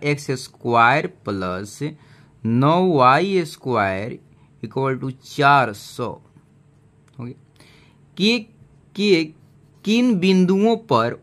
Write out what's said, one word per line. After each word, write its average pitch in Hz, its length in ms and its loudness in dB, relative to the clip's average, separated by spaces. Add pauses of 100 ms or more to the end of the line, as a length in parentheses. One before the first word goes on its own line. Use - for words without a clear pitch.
एक्स 147 260 -4 (100)
स्क्वायर 120 680 2 (180)
प्लस 95 540 -8 (640)
नौ 143 440 2
वाई 165 560 2
स्क्वायर 107 760 -4 (440)
इक्वल 131 340 -4
टू 135 140 -8
चार 135 600 0
सौ। 113 360 -10 (1080)
ओके, 123 160 -14 (840)
कि, 220 220 2 (580)
कि 190 280 2 (600)
किन 233 320 2
बिंदुओं 190 680 2
पर 117 380 0